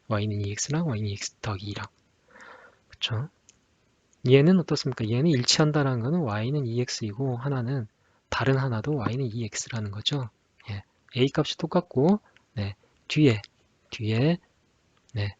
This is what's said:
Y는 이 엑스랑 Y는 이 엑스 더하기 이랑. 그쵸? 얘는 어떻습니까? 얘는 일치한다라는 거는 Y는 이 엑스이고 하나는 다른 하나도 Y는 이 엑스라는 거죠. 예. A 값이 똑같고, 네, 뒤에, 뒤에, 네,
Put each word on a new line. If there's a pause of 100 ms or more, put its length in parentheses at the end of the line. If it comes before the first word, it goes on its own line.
Y는
이
엑스랑
Y는
이
엑스
더하기
이랑. (1040)
그쵸? (1000)
얘는
어떻습니까?
얘는
일치한다라는
거는
Y는
이
엑스이고
하나는 (420)
다른
하나도
Y는
이
엑스라는
거죠. (400)
예. (320)
A
값이
똑같고, (340)
네, (320)
뒤에, (500)
뒤에, (760)
네,